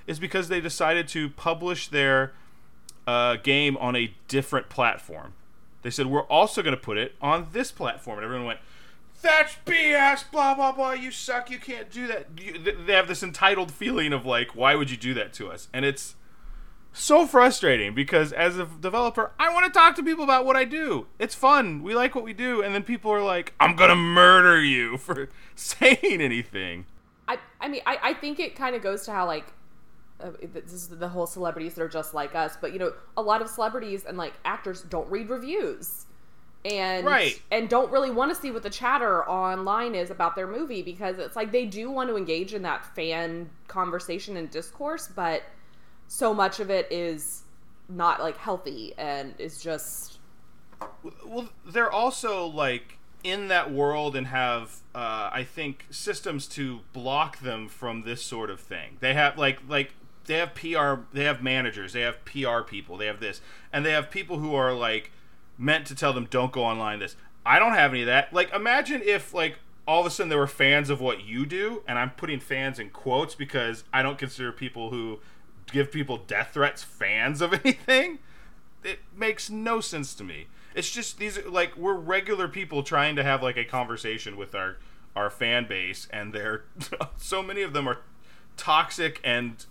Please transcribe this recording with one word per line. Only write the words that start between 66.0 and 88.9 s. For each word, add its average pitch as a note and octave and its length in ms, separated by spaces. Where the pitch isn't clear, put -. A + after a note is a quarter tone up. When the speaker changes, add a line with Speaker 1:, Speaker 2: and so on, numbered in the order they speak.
Speaker 1:
them, B2 180
"Don't B2+ 220
go B2+ 120
online," A2 360
this. F#2 160
I C3 140
don't A3+ 140
have D3+ 200
any B2 100
of A#2 40
that. C3 260
Like, F3 220
imagine A#3+ 500
if, G3+ 300
like, D#3+ 240
all D#3+ 140
of F3 60
a E3+ 40
sudden F3+ 180
there D3+ 100
were C#3 80
fans C#3 420
of C#3 120
what A2+ 240
you A#2 220
do, G#3 400
and B2 120
I'm B2+ 120
putting D3+ 280
fans C3+ 400
in G#2 120
quotes C#3 440
because A#2+ 580
I C3 100
don't C#3 160
consider B2+ 340
people A#2 380
who A2+ 300
give C#3 200
people B2+ 260
death G#2+ 360
threats C#3+ 280
fans A2+ 580
of E3+ 120
<laughs> - 120
anything. C4+ 560
It F#3 160
makes G#3+ 360
no A3 300
sense D3 340
to G#2 100
me. D#2+ 220
It's - 160
just, - 280
these G3+ 200
are, F#3 120
like, F3 260
we're F#3 200
regular F#3 500
people D3+ 380
trying D3+ 320
to C3+ 80
have, C3+ 180
like, B2+ 140
a A#2+ 80
conversation A2+ 720
with G2 180
our, F#2+ 220
our G2+ 120
fan A#2+ 380
base, F#2 460
and G#2 200
they're, G#2+ 300
<laughs> - 260
so F#3+ 260
many G3 200
of E3+ 100
them C#3+ 160
are B2 100
toxic D#3+ 680